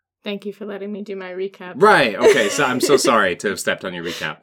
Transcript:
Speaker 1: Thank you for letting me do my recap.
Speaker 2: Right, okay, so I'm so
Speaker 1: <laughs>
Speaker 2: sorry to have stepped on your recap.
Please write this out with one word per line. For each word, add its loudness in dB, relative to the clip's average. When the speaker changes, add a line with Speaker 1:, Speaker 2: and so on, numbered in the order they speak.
Speaker 1:
Thank -10
you -10
for -14
letting -12
me -10
do -12
my -12
recap. -8
Speaker 2:
Right, 4
okay, 4
so 0
I'm 0
so 4
Speaker 1:
<laughs> 2
Speaker 2:
sorry 2
to -4
have -6
stepped -4
on -6
your -8
recap. -8